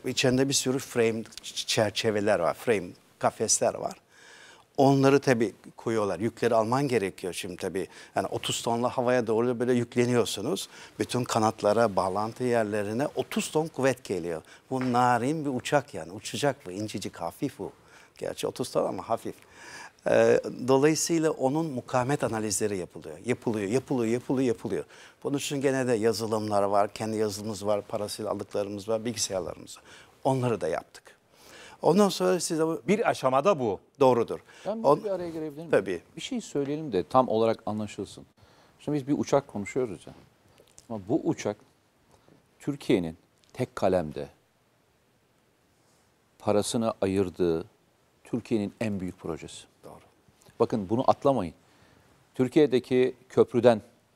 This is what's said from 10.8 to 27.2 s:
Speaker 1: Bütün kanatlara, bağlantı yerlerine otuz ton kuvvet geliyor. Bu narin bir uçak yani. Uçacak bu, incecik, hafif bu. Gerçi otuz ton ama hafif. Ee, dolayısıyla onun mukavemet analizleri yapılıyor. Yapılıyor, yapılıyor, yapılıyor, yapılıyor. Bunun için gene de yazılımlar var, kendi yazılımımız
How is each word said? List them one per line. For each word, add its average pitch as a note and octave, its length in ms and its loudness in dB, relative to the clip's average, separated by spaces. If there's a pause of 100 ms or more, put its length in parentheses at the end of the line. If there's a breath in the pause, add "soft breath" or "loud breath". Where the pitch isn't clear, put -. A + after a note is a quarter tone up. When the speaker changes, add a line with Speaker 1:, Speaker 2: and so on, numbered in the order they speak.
Speaker 1:
Bütün B2 260 -2
kanatlara, G#2+ 720 2
bağlantı G2+ 480 -2
yerlerine A2 720 -2
otuz - 360 -6
ton D#3+ 160 0
kuvvet C3 380 -2
geliyor. E2+ 380 -6 (280 loud breath)
Bu B2+ 220 -2
narin B2 520 2
bir C#3+ 60 -4
uçak B2+ 440 -2
yani. E2 180 -10
Uçacak - 540 -4
bu, F2+ 40 -12
incecik, G2+ 460 -8
hafif F2 420 -8
bu. F#2 140 -10 (460 soft breath)
Gerçi - 280 -6
otuz - 260 -6
ton E3 160 0
ama F#2 200 -8
hafif. A2+ 260 -4 (760 loud breath)
Ee, A2+ 300 6 (280)
dolayısıyla D#3 640 4
onun D3 360 0
mukavemet C3 580 -2
analizleri G#2+ 540 -2
yapılıyor. D#2+ 480 -12
Yapılıyor, A2 440 -2
yapılıyor, A#2+ 420 0
yapılıyor, B2+ 360 0
yapılıyor. F#2+ 360 -4 (400 loud breath)
Bunun C#3 140 -4
için C#3+ 220 -6
gene C3+ 260 2
de B2 80 2
yazılımlar G#2+ 680 0
var, G2+ 320 2
kendi A2 220 -4
yazılımımız G#2 500 -4